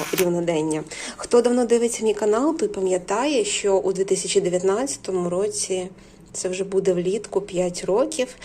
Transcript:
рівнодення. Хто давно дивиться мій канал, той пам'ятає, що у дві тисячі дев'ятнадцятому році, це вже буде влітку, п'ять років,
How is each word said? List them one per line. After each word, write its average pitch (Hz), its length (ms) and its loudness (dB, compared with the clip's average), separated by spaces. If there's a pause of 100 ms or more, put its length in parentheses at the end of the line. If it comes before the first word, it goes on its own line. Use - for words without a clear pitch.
(200)
рівнодення. 165 640 0 (340)
Хто - 240 4
давно 240 240 4
дивиться 233 400 2
мій 214 80 4
канал, 226 440 2
той 208 100 0
пам'ятає, 202 760 0
що 196 320 2
у 185 160 0
дві 185 100 -2
тисячі 190 380 0
дев'ятнадцятому 185 880 0
році, 185 580 -2 (460)
це - 160 -4
вже 185 140 -4
буде 185 300 2
влітку, 185 480 -2
п'ять 180 440 -4
років, 254 420 0 (160)